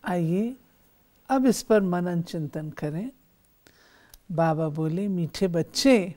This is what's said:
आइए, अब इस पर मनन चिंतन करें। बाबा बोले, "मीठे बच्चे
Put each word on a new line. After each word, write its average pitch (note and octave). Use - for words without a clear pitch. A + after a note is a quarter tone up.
आइए, F3+
अब C4
इस A#3+
पर G#3+
मनन F3
चिंतन D#3
करें। D#3
बाबा D#3+
बोले, D#3+
"मीठे F3+
बच्चे F3+